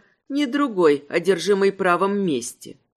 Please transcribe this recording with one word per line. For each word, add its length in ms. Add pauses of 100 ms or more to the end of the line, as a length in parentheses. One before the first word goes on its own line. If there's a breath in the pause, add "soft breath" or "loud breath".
(280 soft breath)
ни 180
другой, 640
одержимый 640
правом 460
мести. 640 (160)